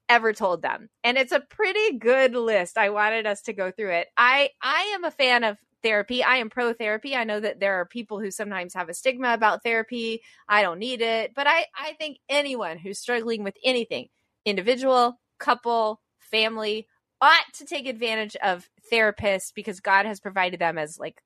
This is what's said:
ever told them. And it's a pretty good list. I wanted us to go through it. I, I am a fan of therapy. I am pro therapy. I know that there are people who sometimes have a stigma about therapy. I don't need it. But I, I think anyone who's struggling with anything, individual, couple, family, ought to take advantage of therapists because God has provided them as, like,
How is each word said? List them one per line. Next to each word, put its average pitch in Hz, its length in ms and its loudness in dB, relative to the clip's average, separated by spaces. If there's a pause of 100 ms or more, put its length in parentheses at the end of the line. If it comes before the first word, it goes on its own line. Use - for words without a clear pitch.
ever 226 240 4
told 185 300 -2
them. - 260 -6 (140)
And 240 160 2
it's 262 140 0
a 285 80 2
pretty 403 580 -2
good 247 380 4
list. 220 420 0
I 208 120 4
wanted 214 360 0
us 202 160 -4
to 226 100 -10
go 190 200 -4
through 208 180 -6
it. 170 160 0 (100)
I, 262 340 4 (120)
I 330 320 -2
am 370 80 -8
a 320 80 -4
fan 247 320 2
of 214 160 -2 (240)
therapy. 220 400 0
I 254 140 4
am 226 120 -2
pro 240 240 -2
therapy. 233 440 -4
I 233 80 -2
know 214 160 -4
that 214 180 -4
there 196 220 0
are 175 60 -2
people 208 340 -10
who 208 100 -6
sometimes 190 440 -8
have 185 140 -6
a 180 60 -10
stigma 254 380 0
about 214 320 2
therapy. 226 580 -4 (260)
I 208 140 6
don't 175 160 0
need 240 240 -6
it. 226 320 -2
But 277 140 0
I, 330 180 2 (100)
I 302 180 -8
think 302 240 -10 (100)
anyone 254 500 -2
who's 190 220 -12
struggling 233 420 -2
with 196 220 -6
anything, 226 460 -2 (340)
individual, 240 760 2 (220)
couple, 233 600 0 (200)
family, 220 680 -2 (340)
ought 311 340 6
to 294 100 -18
take 277 240 -8
advantage 220 480 -4
of 180 320 -2 (240)
therapists 214 600 0
because 202 280 -10
God 196 260 4
has 208 140 -8
provided 185 400 0
them 165 180 0
as, 156 220 -8
like, 151 260 -10